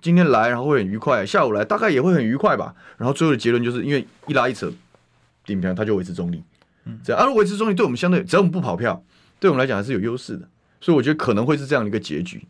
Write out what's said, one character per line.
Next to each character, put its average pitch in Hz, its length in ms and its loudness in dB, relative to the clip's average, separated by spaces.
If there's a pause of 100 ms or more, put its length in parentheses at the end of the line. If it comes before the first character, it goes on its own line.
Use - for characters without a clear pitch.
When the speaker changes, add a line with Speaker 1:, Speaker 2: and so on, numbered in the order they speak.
Speaker 1:
今 170 160 2
天 175 140 6
来， 117 180 4
然 120 100 0
后 123 60 -4
会 147 140 2
很 98 80 0
愉 101 120 -4
快， 110 260 0
下 160 220 2
午 113 60 0
来 104 120 0
大 208 140 -2
概 220 100 0
也 135 140 2
会 180 100 2
很 143 120 2
愉 113 100 0
快 151 220 2
吧。 85 180 -6 (240)
然 113 80 -4
后 139 80 0
最 160 100 0
后 156 80 4
的 131 40 0
结 117 160 0
论 120 100 2
就 120 80 -2
是 120 140 -4
因 143 80 -2
为 131 120 -2 (220)
一 156 60 -6
拉 127 160 2
一 131 40 -4
扯， - 160 -6 (800)
顶 98 140 -4
平 92 160 -2
他 107 80 -2
就 107 100 0
维 95 80 -2
持 92 100 -8
中 87 200 -6
立。 82 100 -10 (420)
Speaker 2:
嗯。 113 200 -14
Speaker 1:
这 123 80 -2
样， 151 100 2
啊， 277 100 2
维 214 120 4
持 202 120 -4
中 220 140 -2
立 196 40 0
对 196 100 0
我 165 40 2
们 120 80 -4
相 180 140 0
对， 175 140 2
只 - 100 -4
要 190 60 6
我 - 20 4
们 170 80 2
不 175 100 -4
跑 110 160 -4
票， 107 240 -2 (380)
对 196 100 2
我 156 60 4
们 127 80 2
来 135 40 2
讲 120 100 0
还 101 60 -2
是 127 100 -6
有 110 80 -2
优 117 160 -4
势 117 200 -12
的。 90 120 -16 (320)
所 175 120 2
以 175 40 6
我 131 40 4
觉 123 80 0
得 151 60 2
可 127 200 0
能 110 120 0
会 147 100 2
是 139 80 -6
这 139 120 -2
样 117 80 0
的 104 40 -4
一 101 40 -8
个 110 80 -2
结 76 200 -6
局。 - 300 -10